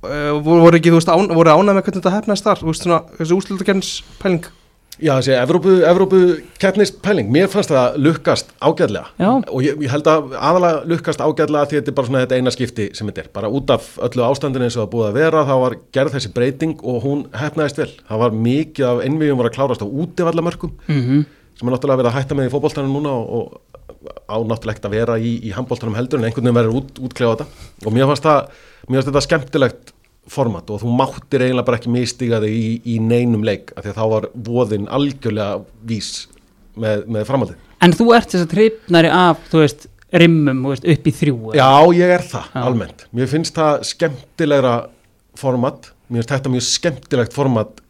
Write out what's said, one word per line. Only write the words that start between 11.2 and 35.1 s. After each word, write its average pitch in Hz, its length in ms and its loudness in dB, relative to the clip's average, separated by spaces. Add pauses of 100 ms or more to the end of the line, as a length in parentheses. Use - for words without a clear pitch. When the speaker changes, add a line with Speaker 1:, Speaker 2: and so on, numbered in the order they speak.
Speaker 2:
ágætlega 147 480 0
því 151 80 -4
þetta 143 160 -4
er - 60 -4
bara 123 100 -2
svona 127 160 0
þetta 127 160 -2
eina 127 140 0
skipti 113 320 -6 (100)
sem 104 140 -8
þetta 82 140 -12
er. - 100 -20
Bara 104 180 -6
út 135 180 -4
af 117 200 0 (100)
öllu 120 240 -2
ástandinu 135 400 -2
eins 120 140 -4
og 107 80 -4
það 87 80 -12
búið 113 160 -2
að 110 80 -2
vera, 156 260 2
þá 139 160 0
var 123 160 -2 (160)
gerð 135 240 -2
þessi 113 160 -8
breyting 139 480 -2
og 123 240 -6
hún 139 220 -4 (100)
heppnaðist 151 460 -4
vel. 127 80 -6 (180)
Það 117 160 -2
var 120 60 2
mikið 127 580 -2
af 123 160 -2
einvígjum 143 380 0
var 117 80 0
að - 80 -12
klárast 127 260 -2
á - 20 -8
útivallamörkum, 165 840 -4 (160)
Speaker 3:
Mhm. 143 380 0 (320)
Speaker 2:
sem 120 100 -6
er 127 40 0
náttúrulega 131 280 0
verið 120 120 0
að 127 40 -4
hætta 139 180 -4
með 135 140 -2
í 120 60 -6
fótboltanum 139 420 -2
núna 147 160 -4
og, 117 160 -6
og - 320 -8 (720)
á 107 80 -4
náttúrulega 110 380 -6
ekkert 104 100 -8
að 104 80 -4
vera 117 220 0
í, 117 260 -4
í 107 80 -8
handboltanum 117 420 -6
heldur, 123 240 -4
en 113 60 -2
einhvern 117 240 -2
veginn 120 80 2
verður 113 240 2
út, 135 240 -14
útkljáð 117 320 -2
þetta. - 100 -10 (380)
Og 110 80 -2
mér 135 160 2
fannst 143 160 -2
það, 147 240 2 (400)
mér 131 140 0
fannst 139 100 -4
þetta 139 160 2
skemmtilegt 143 640 -2 (340)
format 113 440 -4
og 104 120 -8
þú 117 80 -4
máttir 131 480 -2
eiginlega 127 260 0
bara 120 140 0
ekki 113 100 -8
misstíga 117 540 -2
þig 107 80 -2
í, 113 340 -4
í 117 140 -4
neinum 113 460 0
leik, 104 320 -4
af - 80 -16
því 104 80 -8
að - 20 -10
þá 110 160 -2
var 107 140 0 (100)
voðinn 110 560 -2
algjörlega 107 720 -4 (260)